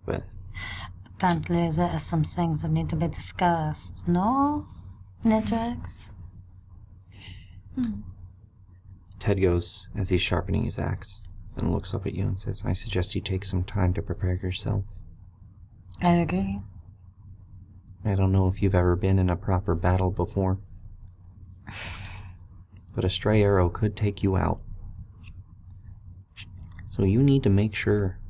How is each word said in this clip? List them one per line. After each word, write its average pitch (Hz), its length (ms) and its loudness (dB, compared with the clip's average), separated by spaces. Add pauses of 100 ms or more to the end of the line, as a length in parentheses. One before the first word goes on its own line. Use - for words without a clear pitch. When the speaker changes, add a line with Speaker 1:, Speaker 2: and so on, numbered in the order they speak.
Speaker 1:
Well. - 160 -2 (920)
Speaker 2:
Apparently 170 540 2
there 170 180 2
are 160 100 -2
some 156 260 2
things 160 380 0
that 160 80 -2
need 156 200 2
to 165 60 0
be 160 120 2
discussed. - 1000 0
No? 277 580 2 (580)
Nitrix? 226 920 0 (1600)
Speaker 3:
Hmm. 220 260 -4 (1160)
Speaker 1:
Ted 98 220 2
goes, 87 560 2
as 95 140 -2
he's 90 120 4
sharpening 90 420 0
his 95 140 -4
axe, - 460 -4 (320)
and 90 160 0
looks 85 220 -2
up 92 120 -4
at - 80 -4
you 101 120 -2
and 95 120 -2
says, 101 260 -6
"I 98 80 0
suggest - 420 -2
you 98 60 0
take 92 240 -4
some 92 200 -2
time 92 300 2
to - 80 -2
prepare 92 400 -2
yourself." 98 420 -2 (1200)
Speaker 2:
I 175 120 6
agree. 190 460 0 (1400)
Speaker 1:
I 104 120 2
don't 95 180 4
know 95 160 6
if 92 140 0
you've 98 120 4
ever 90 220 6
been 95 220 4
in 92 100 4
a 85 80 2
proper 90 380 0
battle 90 360 4
before, 92 460 0 (2500)
but - 100 -2
a 92 60 2
stray 107 320 4
arrow 95 260 6
could 104 260 0
take 104 280 0
you 92 160 4
out. 85 220 0 (2250)
So - 160 0
you 104 180 6
need 139 200 6
to 104 80 4
make 104 240 4
sure 104 440 0 (100)